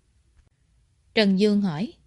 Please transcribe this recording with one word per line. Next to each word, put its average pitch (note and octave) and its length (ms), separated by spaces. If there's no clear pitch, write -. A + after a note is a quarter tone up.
Trần G3 260
Dương G3+ 220
hỏi. G3 320